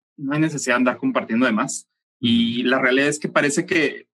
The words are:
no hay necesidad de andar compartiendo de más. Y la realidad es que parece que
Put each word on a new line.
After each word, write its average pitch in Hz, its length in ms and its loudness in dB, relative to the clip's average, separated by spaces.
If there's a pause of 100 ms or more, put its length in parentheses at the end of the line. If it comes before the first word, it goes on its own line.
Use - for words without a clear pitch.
(180)
no 139 160 -6
hay 151 80 0
necesidad 143 340 0
de - 40 2
andar 123 180 0
compartiendo 123 480 0
de 120 80 2
más. - 360 -4 (300)
Y 117 440 2
la 127 160 2
realidad 131 280 2
es 147 120 -2
que - 100 -6
parece 151 360 0
que 156 480 -2